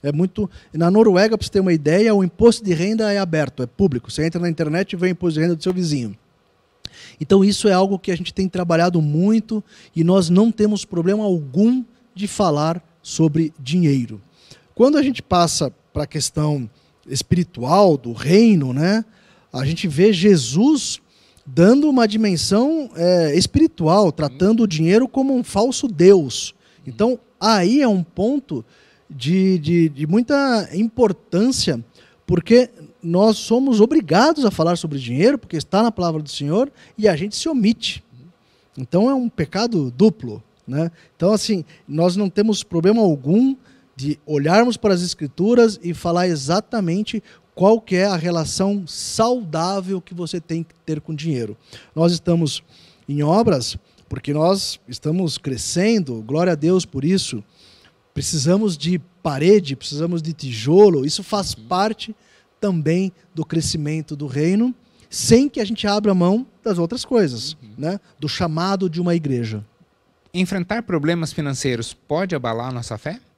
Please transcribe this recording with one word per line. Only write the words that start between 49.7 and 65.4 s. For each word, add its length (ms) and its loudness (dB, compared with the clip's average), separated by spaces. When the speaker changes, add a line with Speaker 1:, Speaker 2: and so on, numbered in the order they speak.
Speaker 1:
que 140 -20
você 260 -8
tem 240 -8
que 100 -18
ter 160 -6
com 120 -14
o 40 -8
dinheiro. 400 -6
Nós 160 2
estamos 540 -2
em 160 -4
obras 540 0
porque 240 -8
nós 560 0
estamos 500 -4
crescendo, 880 -4
glória 280 0
a 20 -2
Deus 280 0
por 200 -8
isso. 400 -2
Precisamos 680 -2
de 220 -4
parede, 500 2
precisamos 480 -6
de 100 -8
tijolo, 720 2
isso 200 -6
faz 300 -6
Speaker 2:
Uhum. 100 -18
Speaker 1:
parte 500 -4
também 520 -2
do 100 -8
crescimento 720 -6
do 140 -10
reino, 440 0
sem 380 4